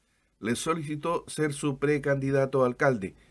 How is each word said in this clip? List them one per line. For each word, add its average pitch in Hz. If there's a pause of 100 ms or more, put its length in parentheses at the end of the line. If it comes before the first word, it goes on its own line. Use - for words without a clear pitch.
(400)
le 233
solicitó 160
ser 151
su 143
precandidato 139
a -
alcalde 123 (160)